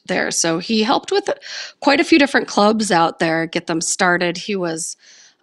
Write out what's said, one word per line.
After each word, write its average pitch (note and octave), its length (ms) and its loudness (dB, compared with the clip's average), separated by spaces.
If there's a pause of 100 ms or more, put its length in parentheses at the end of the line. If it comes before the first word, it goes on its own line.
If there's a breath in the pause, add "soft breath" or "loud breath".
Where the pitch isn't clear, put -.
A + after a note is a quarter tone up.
there. E3 240 -4
So E3 280 -2
he G#3+ 260 0
helped D4 280 -2
with G4+ 160 -2 (520 loud breath)
quite C#4 200 4
a - 40 4
few D#4+ 140 4
different C4 300 2
clubs G#3+ 420 2
out E3 280 2
there, E3 280 0
get E3 200 -6
them E3 160 -4
started. F3 560 0
He G3+ 180 -6
was, E3+ 400 -6 (460 soft breath)